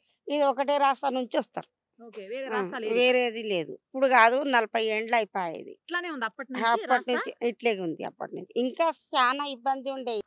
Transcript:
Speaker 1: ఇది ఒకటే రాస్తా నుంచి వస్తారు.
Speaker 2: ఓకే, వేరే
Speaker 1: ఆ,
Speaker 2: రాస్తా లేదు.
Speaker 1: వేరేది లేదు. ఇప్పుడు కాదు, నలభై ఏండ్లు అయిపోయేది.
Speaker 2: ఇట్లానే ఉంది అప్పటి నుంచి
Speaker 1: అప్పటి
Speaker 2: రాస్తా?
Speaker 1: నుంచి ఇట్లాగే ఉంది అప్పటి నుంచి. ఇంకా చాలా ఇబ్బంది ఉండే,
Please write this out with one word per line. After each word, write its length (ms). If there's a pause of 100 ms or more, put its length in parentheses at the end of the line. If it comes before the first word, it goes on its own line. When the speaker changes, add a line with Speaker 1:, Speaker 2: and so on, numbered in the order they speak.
(280)
Speaker 1:
ఇది 140
ఒకటే 360
రాస్తా 300
నుంచి 300
వస్తారు. 420 (240)
Speaker 2:
ఓకే, 240
వేరే 180
Speaker 1:
ఆ, 20
Speaker 2:
రాస్తా 300
లేదు. 160
Speaker 1:
వేరేది 480
లేదు. 300
ఇప్పుడు 360
కాదు, 340
నలభై 420
ఏండ్లు 320
అయిపోయేది. 540
Speaker 2:
ఇట్లానే 400
ఉంది 140
అప్పటి 280
నుంచి 140
Speaker 1:
అప్పటి 240
Speaker 2:
రాస్తా? 220
Speaker 1:
నుంచి 360
ఇట్లాగే 320
ఉంది 240
అప్పటి 300
నుంచి. 220
ఇంకా 340
చాలా 540
ఇబ్బంది 460
ఉండే, 360